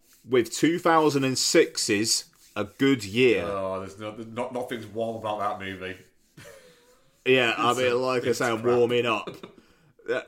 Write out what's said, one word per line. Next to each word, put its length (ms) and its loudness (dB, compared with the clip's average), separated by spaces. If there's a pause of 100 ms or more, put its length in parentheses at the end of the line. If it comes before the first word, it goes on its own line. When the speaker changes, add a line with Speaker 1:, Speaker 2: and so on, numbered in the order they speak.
(240)
Speaker 1:
with 280 2
two 260 0
thousand 460 2
and 120 0
six's 920 2 (280)
A 80 -4
Good 420 0
Year. 400 2
Speaker 2:
Oh, 360 -4
there's 180 -14
no, 140 -10
there's 160 -14
not, 260 -8
nothing's 320 -6
warm 300 -4
about 240 -4
that 260 -4
movie. 360 -10
<laughs> 40 -20 (1200)
Speaker 1:
Yeah, 320 4
I 140 2
Speaker 2:
It's 80 0
Speaker 1:
mean, 120 2
Speaker 2:
a, 40 0
Speaker 1:
like 280 0
I 40 -2
Speaker 2:
it's 100 0
Speaker 1:
say, 100 0
I'm 140 -2
Speaker 2:
crap. 160 2
Speaker 1:
warming 280 2
up. 220 -2
<laughs> 800 -20
Yeah, 200 -2